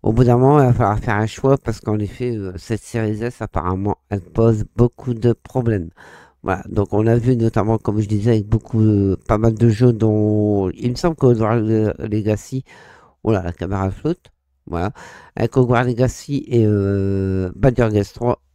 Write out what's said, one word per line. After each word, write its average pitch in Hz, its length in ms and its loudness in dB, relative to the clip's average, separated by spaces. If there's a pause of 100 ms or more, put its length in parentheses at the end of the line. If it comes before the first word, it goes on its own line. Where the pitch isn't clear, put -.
au 110 100 0
bout 123 120 4
d'un 120 120 4
moment, 135 220 6
il 139 80 6
va 123 60 4
falloir 107 260 0
faire 113 160 -4
un 107 140 -2
choix 135 280 0
parce 113 220 -6
qu'en 107 220 -4
effet, 117 360 -6
euh, 95 200 -10
cette 104 260 -6
Series 110 400 -4
S, 120 180 -8
apparemment, 92 580 -4 (120)
elle 101 100 -4
pose 113 440 0 (100)
beaucoup 120 400 0
de 117 180 0
problèmes. 110 580 -4 (520)
Voilà, 95 260 -4
donc 101 240 -4
on 107 140 0
a 113 80 4
vu 120 220 2
notamment, 113 420 0
comme 107 220 -4
je 101 80 -2
disais, 107 240 0
avec 104 160 0
beaucoup, 110 340 0
euh, 101 340 4 (120)
pas 107 100 2
mal 113 160 2
de 113 140 2
jeux 120 240 4
dont 107 800 0
il - 200 -6
me 123 60 -6
semble 170 180 -2
que 135 120 0
Hogwarts 113 340 2
Le-, 107 400 0
Legacy, 107 640 -4 (580)
oh - 80 -2
là, 95 140 0
la 87 80 -6
caméra 95 400 -6
flotte, - 400 -8 (340)
voilà, 87 240 -6 (460)
avec 117 200 -2
Hogwarts 123 280 2
Legacy 127 640 -4
et, 117 180 2
euh, 98 880 -2
Baldur's 113 380 0
Gate 104 200 -2
trois. 120 300 -4 (120)